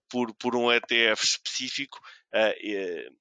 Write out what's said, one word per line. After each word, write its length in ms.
por, 240
por 200
um 160
E 80
T 160
F 180
específico, 720
eh, 280
eh, 460